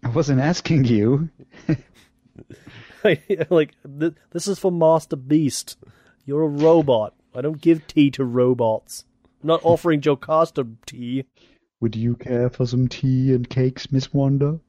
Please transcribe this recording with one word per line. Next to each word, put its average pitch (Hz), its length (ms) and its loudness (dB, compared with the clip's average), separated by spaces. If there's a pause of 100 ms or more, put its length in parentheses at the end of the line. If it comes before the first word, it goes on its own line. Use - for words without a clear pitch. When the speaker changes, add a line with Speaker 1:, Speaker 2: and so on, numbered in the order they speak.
Speaker 1:
I 123 60 -4
wasn't 135 320 0
asking 156 440 0
you. 120 440 2 (380)
<laughs> - 100 0 (1300)
Speaker 2:
<laughs> - 0 - (460)
Like, 156 240 2 (260)
th-, 165 160 -2 (160)
this 170 160 -8
is 196 120 -4
for 190 120 0
Master 160 440 2
Beast. 143 640 -2 (480)
You're 147 180 -2
a 160 40 0
robot. 143 680 2 (200)
I 127 80 -10
don't 147 200 -6
give 165 260 2
tea 143 240 2
to 135 140 -4
robots. 120 800 0 (360)
I'm 143 60 -8
not 160 160 0
offering 165 400 2
Jocasta 151 640 -2 (180)
tea. 123 380 -8 (560)
Speaker 1:
Would 113 160 -4
you 117 200 -2
care 123 340 -2
for 123 160 -4
some 123 240 0
tea 131 440 0
and 123 160 -2
cakes, 127 440 -2
Miss 135 200 -4
Wanda? 139 560 0